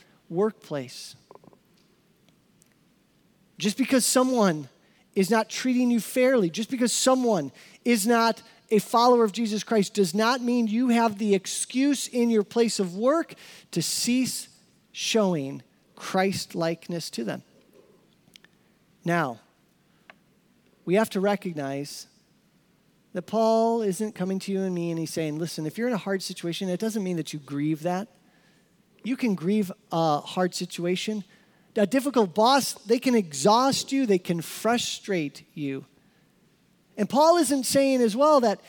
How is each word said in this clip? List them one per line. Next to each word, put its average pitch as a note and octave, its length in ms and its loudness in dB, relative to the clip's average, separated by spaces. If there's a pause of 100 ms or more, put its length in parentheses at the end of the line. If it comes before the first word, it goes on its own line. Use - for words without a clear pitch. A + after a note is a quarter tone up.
(300)
workplace. E3 840 -6 (2500)
Just G3+ 200 -4
because C4 280 0
someone G#3+ 640 2 (460)
is F#3+ 140 2
not A3 200 2
treating B3 420 0
you A#3+ 80 2
fairly, B3+ 500 2
just G#3 200 -6
because A#3+ 240 0
someone A#3 580 2 (320)
is A3+ 240 2
not A3+ 340 2 (300)
a G#3+ 80 4
follower A#3+ 460 4
of G3 80 -2
Jesus G#3+ 300 -4
Christ, G#3+ 300 0
does F#3 200 2
not A3+ 280 0
mean A#3+ 260 0
you A#3+ 220 0
have A#3 280 2
the G3+ 180 2
excuse - 720 -2
in A#3+ 220 0
your A3 140 4
place A#3 360 0
of F3+ 160 -4
work C4+ 380 0 (380)
to E3+ 100 -2
cease - 680 -2 (460)
showing D3 680 0 (340)
Christ-likeness E3+ 1120 -4
to A3+ 160 -8
them. C3+ 180 -8 (1600)
Now, D#3+ 380 -2 (1400)
we E3+ 80 0
have G#3+ 160 2
to G3 100 -6
recognize D3+ 880 -4 (1040)
that F3+ 120 -8
Paul A3+ 580 2
isn't G#3 320 -4
coming F#3+ 260 -4
to G3 120 -8
you F#3+ 100 -2
and F#3+ 120 -2
me E3+ 180 -4
and E3 80 -4
he's D#3+ 120 -6
saying, D#3 280 -4
"Listen, D#3+ 260 -6
if D#3 140 -8
you're A#3+ 80 -2
in B3 80 -2
a - 20 -2
hard F#3+ 240 -4
situation, F3+ 480 -8
it F3+ 100 -4
doesn't A3 240 -4
mean F3+ 140 -4
that D#3 160 -6
you D3+ 60 -10
grieve C#3+ 420 -4
that." F3+ 260 -4 (960)
You A#3+ 140 -4
can A3+ 160 0
grieve F#3 380 0 (200)
a D#3+ 300 2
hard F#3 320 -2
situation. F3+ 720 -4 (520)
A G#3 120 2
difficult A#3+ 480 0
boss, B3 380 4
they A#3 260 -2
can B3 160 2
exhaust G#3 760 2
you, C4+ 140 0
they G3 140 4
can E3+ 220 -4
frustrate - 1000 -4 (120)
you. C#3 300 -8 (1120)
And G#3 120 -2
Paul D#4+ 280 6
isn't C#4 260 2
saying C4+ 380 4
as A3 140 2
well C#4+ 260 6
that G#3 280 0